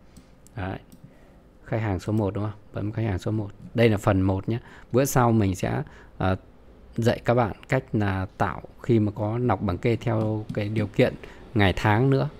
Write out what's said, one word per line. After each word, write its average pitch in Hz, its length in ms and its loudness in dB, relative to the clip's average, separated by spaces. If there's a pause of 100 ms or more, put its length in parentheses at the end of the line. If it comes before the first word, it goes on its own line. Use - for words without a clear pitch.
(560)
Đấy. 95 220 -6 (880)
Khách 120 140 -4
hàng 104 220 -2
số - 120 -4
một 104 220 0
đúng 98 100 -4
không? 107 160 -8 (120)
Bấm 104 200 -6
khách 110 100 -4
hàng 107 160 -2
số 107 120 -6
một. 107 200 -4 (240)
Đây 117 140 6
là 107 80 2
phần 98 240 2
một 95 280 0
nhé. 113 100 -2 (340)
Bữa 127 120 4
sau 120 280 2
mình 101 220 2
sẽ, 117 280 -4 (360)
ờ, 95 180 0 (600)
dạy 117 280 2
các 117 100 2
bạn 117 180 2 (160)
cách 131 240 0
là 95 340 0 (120)
tạo - 240 -4 (200)
khi 117 160 4
mà 107 140 0
có 107 260 -4
nọc 120 240 0
bảng 92 160 -2
kê 117 180 0
theo 110 480 -2 (100)
cái 104 140 -4
điều 107 180 -2
kiện - 280 2 (400)
ngày 101 220 4
tháng 113 340 4
nữa. 135 180 2 (120)